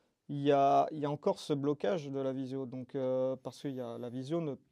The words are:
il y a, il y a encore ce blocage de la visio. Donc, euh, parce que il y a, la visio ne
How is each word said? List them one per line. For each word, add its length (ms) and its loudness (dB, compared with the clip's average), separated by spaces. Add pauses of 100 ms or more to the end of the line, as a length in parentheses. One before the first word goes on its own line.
(300)
il 100 -4
y 120 4
a, 400 6
il 60 -8
y 80 -4
a 60 0
encore 260 0
ce 160 -4
blocage 560 0
de 100 -4
la 140 0
visio. 320 -4
Donc, 300 -10
euh, 480 0
parce 180 -10
que 60 -6
il 80 -4
y 60 -6
a, 180 -8
la 100 -8
visio 320 -2
ne 140 -2 (160)